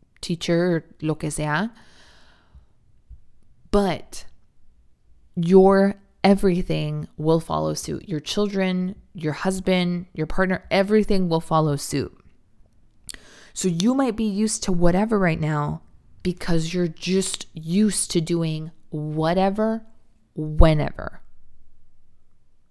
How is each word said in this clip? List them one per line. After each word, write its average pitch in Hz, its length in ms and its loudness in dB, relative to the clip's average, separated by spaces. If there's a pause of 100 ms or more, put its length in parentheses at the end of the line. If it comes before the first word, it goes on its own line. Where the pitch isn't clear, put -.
(200)
teacher 170 560 0
or 156 80 -6 (160)
lo 156 140 -2
que 151 160 -8
sea, 151 380 -2 (2000)
but - 540 -2 (1120)
your 190 580 6 (300)
everything 170 840 2 (100)
will 160 220 2
follow 156 360 -4
suit. - 340 -10
Your 151 120 -6
children, 190 760 -2 (180)
your 151 200 -6
husband, 180 800 -2
your 156 140 -6
partner, 185 440 0
everything 196 580 2
will 165 120 0
follow 156 360 0
suit. 139 400 -6 (1400)
So - 160 -4
you 180 260 0
might 262 220 0
be 226 80 -2
used 214 400 -2
to 196 80 0
whatever 185 460 4
right 170 200 2
now 151 440 -4 (400)
because 170 520 -2
you're 180 140 0
just 185 640 -4
used 185 600 -2
to 175 80 2
doing 160 520 -4 (180)
whatever, 185 960 -2 (500)
whenever. 156 840 4 (1500)